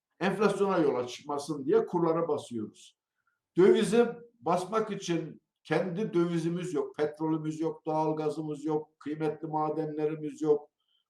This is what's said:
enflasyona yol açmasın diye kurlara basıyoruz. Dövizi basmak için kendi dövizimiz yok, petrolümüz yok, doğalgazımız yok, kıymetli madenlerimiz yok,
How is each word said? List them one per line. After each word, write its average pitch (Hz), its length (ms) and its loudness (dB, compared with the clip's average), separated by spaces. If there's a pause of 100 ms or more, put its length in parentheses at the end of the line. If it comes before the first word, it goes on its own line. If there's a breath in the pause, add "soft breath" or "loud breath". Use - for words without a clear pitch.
(200)
enflasyona 190 580 2
yol 139 180 4
açmasın 143 720 -6
diye 214 200 4
kurlara 165 420 0
basıyoruz. 117 720 -6 (600)
Dövizi 220 500 6 (320)
basmak 185 520 0
için 165 500 -4 (220)
kendi 175 500 -2
dövizimiz 170 600 0
yok, 135 220 -4
petrolümüz 156 640 -2
yok, 156 260 -4
doğalgazımız 156 800 -2
yok, 156 340 -4
kıymetli 156 480 -4
madenlerimiz 151 920 -4
yok, 151 280 2 (400)